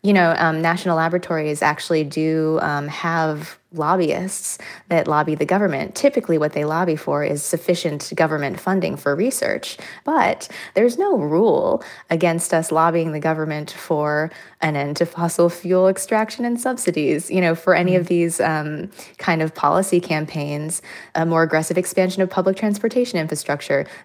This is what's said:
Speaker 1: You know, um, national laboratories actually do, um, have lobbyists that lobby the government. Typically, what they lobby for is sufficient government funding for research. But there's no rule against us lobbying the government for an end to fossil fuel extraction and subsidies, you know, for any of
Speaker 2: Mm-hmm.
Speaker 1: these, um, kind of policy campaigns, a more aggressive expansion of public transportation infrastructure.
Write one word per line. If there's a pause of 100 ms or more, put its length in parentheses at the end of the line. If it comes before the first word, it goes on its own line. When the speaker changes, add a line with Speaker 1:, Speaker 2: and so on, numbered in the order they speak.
Speaker 1:
You
know,
um,
national
laboratories
actually
do,
um,
have (140)
lobbyists (320)
that
lobby
the
government.
Typically,
what
they
lobby
for
is
sufficient
government
funding
for
research. (260)
But (260)
there's
no
rule (280)
against
us
lobbying
the
government
for (300)
an
end
to
fossil
fuel
extraction
and
subsidies,
you
know,
for
any
of
Speaker 2:
Mm-hmm.
Speaker 1:
these,
um, (280)
kind
of
policy
campaigns, (320)
a
more
aggressive
expansion
of
public
transportation
infrastructure. (180)